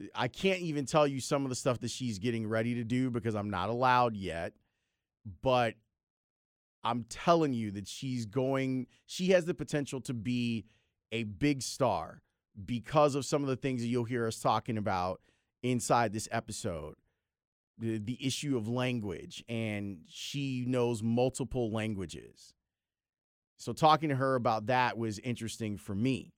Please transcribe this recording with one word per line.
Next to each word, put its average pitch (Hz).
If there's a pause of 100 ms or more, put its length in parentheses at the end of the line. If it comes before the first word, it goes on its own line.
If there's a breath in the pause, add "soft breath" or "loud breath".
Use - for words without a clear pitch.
(140)
I 123
can't 185
even 147
tell 151
you 139
some 139
of 135
the 120
stuff 123
that 120
she's 113
getting 113
ready 113
to 120
do 127
because 113
I'm 104
not 95
allowed 123
yet, 87 (920)
but 123 (1080)
I'm 117
telling 160
you 107
that 98
she's 123
going, 131 (200 soft breath)
she 185
has 180
the 175
potential 139
to 135
be 117 (440 soft breath)
a 113
big 123
star 95 (440)
because 131
of 139
some 147
of 139
the 131
things 127
that 117
you'll 120
hear 117
us 113
talking 113
about 95 (420)
inside 120
this 107
episode. 90 (840)
The, 110
the 110
issue 135
of 107
language, 123
and 104
she 135
knows 120
multiple 120
languages. 92 (1000)
So -
talking 156
to 139
her 135
about 113
that 123
was 110
interesting 110
for -
me. 117